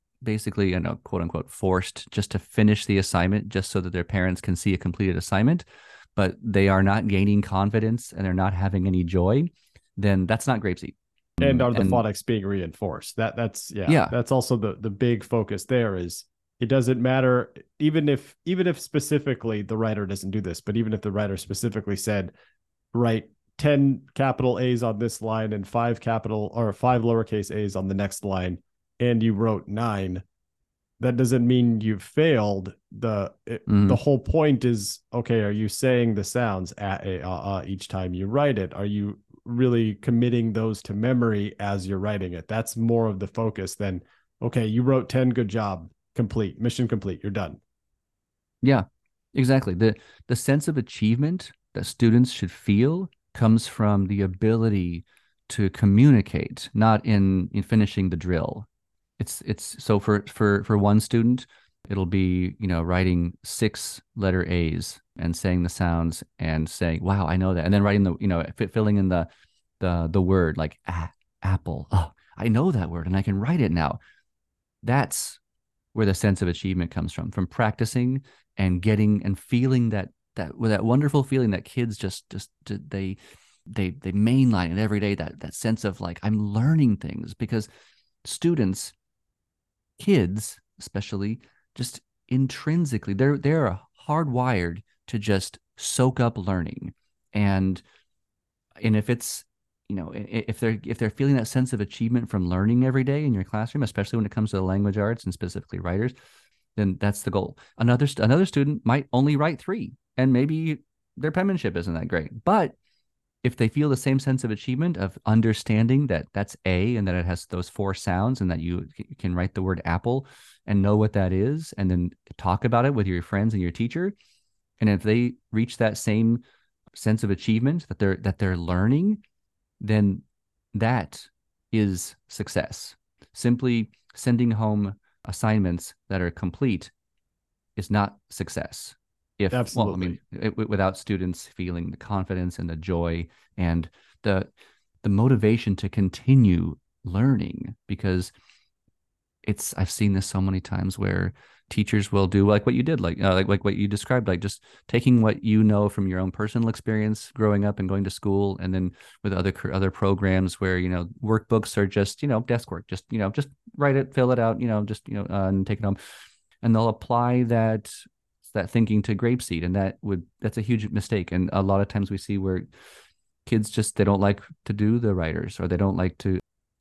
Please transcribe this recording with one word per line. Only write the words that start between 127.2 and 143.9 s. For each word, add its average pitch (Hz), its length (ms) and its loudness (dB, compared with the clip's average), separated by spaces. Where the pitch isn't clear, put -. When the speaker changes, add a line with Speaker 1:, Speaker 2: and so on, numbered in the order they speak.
Speaker 1:
of 101 80 2
achievement 123 580 0
that - 100 -10
they're, 95 180 2
that - 220 -4
they're 92 180 0
learning, 120 640 0
then 104 400 2
that 110 480 -2
is 101 440 0
success. - 640 -8
Simply 120 580 0
sending 120 360 2
home 104 440 0
assignments 101 680 0
that 95 120 -2
are 85 100 -2
complete 90 600 -4
is 101 160 -8
not 101 260 0
success. - 640 -10
If, 98 120 0
well, 117 420 0
I 92 40 -8
mean, 90 220 -4
Speaker 2:
Absolutely. - 0 -
Speaker 1:
it, - 200 -6
w-, 110 160 -4
without 95 300 0
students 92 500 -4
feeling 87 440 -6
the - 60 -14
confidence 92 600 -4
and 87 100 -6
the 80 60 -8
joy 85 520 -2
and 85 320 0